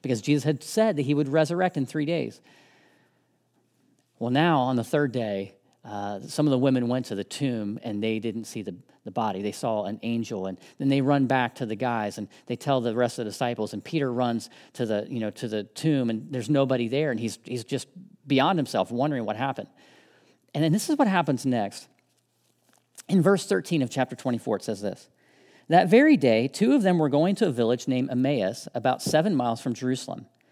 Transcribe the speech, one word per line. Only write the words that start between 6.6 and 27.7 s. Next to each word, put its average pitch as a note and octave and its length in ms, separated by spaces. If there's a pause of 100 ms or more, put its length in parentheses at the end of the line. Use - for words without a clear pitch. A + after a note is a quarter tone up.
went B2+ 180
to A2 80
the G2 100
tomb, A2+ 580
and G#2 200
they A2 160
didn't A2 260
see - 180
the, F#2 120 (300)
the G2+ 60
body. G2+ 320
They G2+ 100
saw G#2+ 320
an G#2 180
angel, A2+ 440
and F#2 100 (220)
then C#3 100
they C#3 140
run C#3 240
back B2 300
to B2+ 100
the G#2+ 100
guys, A2 400
and G#2 100 (200)
they A#2+ 100
tell C3+ 240
the A#2 140
rest A#2+ 240
of A#2 80
the G#2 40
disciples, A2+ 440
and G#2 100
Peter C#3+ 260
runs A#2+ 380 (240)
to A#2+ 140
the, G#2+ 240
you B2 100
know, G#2+ 100
to A#2+ 180
the G#2+ 160
tomb, C#3 440
and A2 240
there's B2 160
nobody C3 400
there, C#3+ 220
and A#2 100
he's, A2 240
he's A#2+ 180
just - 260 (380)
beyond C#3 320
himself, A2+ 320
wondering B2 360
what G#2 100
happened. B2+ 320 (840)
And D3+ 100
then D#3 80
this G#3+ 160
is D#4 80
what C#4 120
happens D#3 360
next. A#2+ 420 (1200)
In F#3 100
verse F#3+ 260
thirteen F3 360
of A#2+ 80
chapter B2+ 260
twenty-four, A#2 400
it - 80
says G#2 160
this, - 300 (580)
"That F3+ 200
very C4+ 280
day, B2 320
two A#3 240
of C#4 100
them F3+ 160
were D3+ 120
going E3 260
to G3+ 120
a C#3+ 40
village A#2+ 340